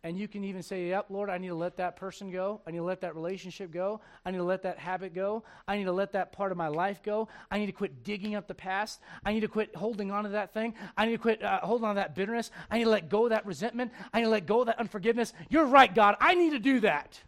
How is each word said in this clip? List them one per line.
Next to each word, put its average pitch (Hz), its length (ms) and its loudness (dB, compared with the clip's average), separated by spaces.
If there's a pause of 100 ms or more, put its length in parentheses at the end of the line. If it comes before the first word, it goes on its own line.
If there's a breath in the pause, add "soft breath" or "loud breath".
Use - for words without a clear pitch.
and 165 120 -6
you 208 120 -6
can 208 160 -8
even 190 180 -6
say, 180 280 -6
"Yep, 190 200 -2
Lord, 196 200 -6
I 180 100 -4
need 185 80 -8
to 175 80 -6
let 175 220 -6
that 180 180 -4
person 190 340 -12
go. 196 380 -4
I 165 40 -10
need 170 60 -6
to 170 60 -4
let 185 180 -4
that 170 140 -8
relationship 180 560 -8
go. 190 300 -4 (220 loud breath)
I 180 60 -8
need 185 80 -4
to 180 60 -2
let 185 180 0
that 185 160 -6
habit 180 380 -6
go. 208 280 -4 (240 loud breath)
I 202 100 -2
need 196 80 -4
to 185 60 -2
let 196 200 -2
that 185 220 -4
part 196 180 -2
of 180 60 -4
my 165 100 -2
life 170 340 -2
go. 214 280 -4 (200 loud breath)
I 196 80 -4
need 208 80 -2
to 196 60 -4
quit 147 320 -8
digging 208 320 -6
up 202 120 -8
the 196 60 -12
past. 190 460 -6 (260 loud breath)
I 208 80 0
need 220 60 0
to 214 80 0
quit 214 280 -2
holding 196 360 -4
on 208 140 -2
to 202 60 -6
that 202 220 -4
thing. 220 220 -4 (220 loud breath)
I 214 80 4
need 233 80 0
to 220 40 -2
quit, 226 240 2
uh, 196 200 0
holding 220 260 0
on 208 80 0
to 196 60 0
that 160 120 -4
bitterness. 214 380 -4 (180 loud breath)
I 220 80 0
need 233 60 2
to 226 80 4
let 175 180 2
go 208 140 2
of 240 80 2
that 208 160 0
resentment. 226 440 -4 (220 loud breath)
I 220 60 2
need 233 60 2
to 220 40 4
let 208 160 2
go 214 140 4
of 240 80 2
that 226 100 0
unforgiveness." 226 560 0 (160 loud breath)
You're 311 160 6
right, 240 300 10
God. 208 240 8
I 349 160 6
need 339 160 6
to 277 80 -2
do 247 220 4
that. 151 460 0